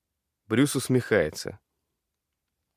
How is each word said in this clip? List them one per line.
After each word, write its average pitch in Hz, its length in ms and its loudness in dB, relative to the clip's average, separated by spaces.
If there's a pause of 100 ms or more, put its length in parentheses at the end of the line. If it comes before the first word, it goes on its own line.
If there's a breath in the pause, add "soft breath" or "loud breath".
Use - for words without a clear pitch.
(460)
Брюс 123 300 2
усмехается. 113 840 -2 (1200)